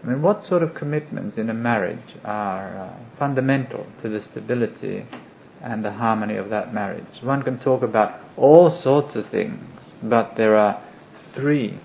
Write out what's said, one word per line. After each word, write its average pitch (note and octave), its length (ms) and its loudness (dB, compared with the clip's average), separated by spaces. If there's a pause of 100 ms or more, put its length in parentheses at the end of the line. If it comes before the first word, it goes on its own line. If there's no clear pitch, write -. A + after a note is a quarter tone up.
I - 40 -8
mean, C3 140 -2
what G3+ 240 2
sort F3 180 2
of D#3+ 100 -2
commitments D3 640 -6
in A2+ 120 -4
a A2+ 40 -4
marriage A2+ 600 -2 (100)
are, G2 500 -6
uh, F#2+ 140 -12 (280)
fundamental C3+ 680 -2 (160)
to A#2 80 -6
the G#2+ 120 -4
stability G#2+ 840 -6 (560)
and A2 240 -6
the G#2 60 -4
harmony G#2+ 440 0
of G2+ 140 -6
that A2 240 -4
marriage? G2 480 -8
One C3+ 220 -2
can C3 160 -4
talk B2+ 240 2
about G#2+ 360 0 (160)
all D#3 340 10
sorts D3 460 2
of G#2+ 120 -6
things, - 360 -4 (400)
but A2+ 320 0
there A2 200 4
are G#2 260 2 (520)
three C3+ 520 -2